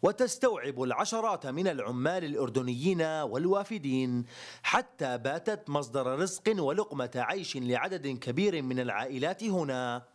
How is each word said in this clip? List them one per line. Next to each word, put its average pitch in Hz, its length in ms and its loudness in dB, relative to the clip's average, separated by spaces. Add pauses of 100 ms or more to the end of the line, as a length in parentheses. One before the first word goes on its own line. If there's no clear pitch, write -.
وتستوعب 180 800 2
العشرات 202 640 0
من 160 200 0
العمال 139 560 0
الأردنيين 135 760 0
والوافدين، 147 1200 0 (380)
حتى 143 540 0
باتت 165 520 -2
مصدر 135 500 0
رزق 190 440 0
ولقمة 139 520 -2
عيش 143 420 -2
لعدد 135 500 0
كبير 143 540 0
من 127 180 -2
العائلات 131 640 -2
هنا. 127 600 0 (120)